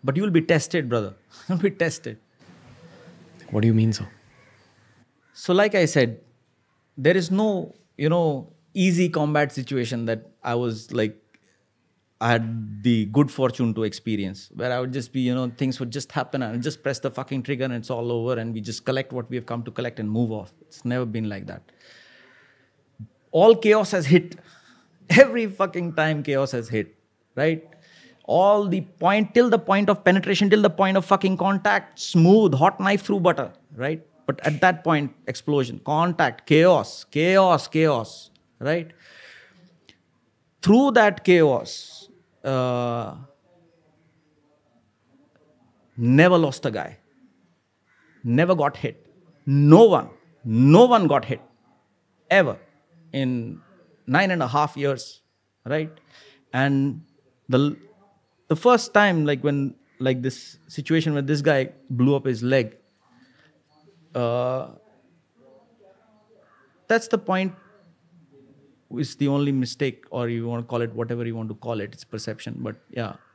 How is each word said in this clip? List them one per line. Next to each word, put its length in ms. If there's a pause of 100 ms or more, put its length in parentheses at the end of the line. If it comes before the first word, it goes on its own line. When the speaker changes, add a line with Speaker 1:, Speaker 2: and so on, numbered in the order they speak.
Speaker 1:
But 140
you 60
will 80
be 120
tested, 460
brother. 260 (180)
<laughs> 160
You'll 100
be 120
tested. 480 (1300)
Speaker 2:
What 120
do 40
you 80
mean, 180
sir? 140 (1300)
Speaker 1:
So, 200
like 220
I 120
said, 340 (760)
there 200
is 140
no, 440 (220)
you 120
know, 440 (220)
easy 340
combat 440
situation 540
that 240 (120)
I 120
was, 380
like, 240 (1040)
I 120
had 500
the 240
good 240
fortune 440
to 100
experience, 680
where 180
I 80
would 120
just 200
be, 80
you 140
know, 220
things 220
would 140
just 180
happen 320
and 140
I'd 60
just 200
press 160
the 140
fucking 320
trigger 200
and 80
it's 180
all 200
over 300
and 120
we 80
just 240
collect 280
what 180
we 60
have 100
come 160
to 80
collect 300
and 100
move 220
off. 200 (100)
It's 220
never 220
been 220
like 180
that. 160 (1700)
All 240
chaos 380
has 140
hit. 300 (760)
Every 360
fucking 480
time 280
chaos 300
has 160
hit, 260 (420)
right? 300 (580)
All 420
the 140
point, 520
till 160
the 100
point 300
of 160
penetration, 460
till 120
the 80
point 260
of 80
fucking 320
contact, 640
smooth, 560
hot 240
knife 240
through 180
butter, 320 (220)
right? 300 (220)
But 200
at 140
that 240
point, 300 (120)
explosion, 580
contact, 640
chaos, 580
chaos, 640
chaos, 600 (280)
right? 320 (1700)
Through 320
that 320
chaos, 840 (360)
uh, 720 (2750)
never 400
lost 300
a 40
guy, 280 (1200)
never 320
got 220
hit. 300 (400)
No 380
one, 260 (340)
no 400
one 220
got 180
hit, 160 (880)
ever, 280 (540)
in 480 (460)
nine 240
and 120
a 60
half 280
years, 460 (420)
right? 260 (640)
And 500 (460)
the, 280 (720)
the 80
first 380
time, 320
like, 160
when, 320 (240)
like, 240
this 360 (100)
situation 440
where 100
this 180
guy 300 (200)
blew 240
up 100
his 180
leg, 340 (1400)
uh, 540 (2250)
that's 220
the 100
point, 360 (1400)
is 200
the 120
only 240
mistake, 580
or 180
you 200
wanna 140
call 180
it 140
whatever 320
you 100
want 120
to 60
call 260
it, 120
it's 120
perception, 560
but 160 (140)
yeah. 240 (200)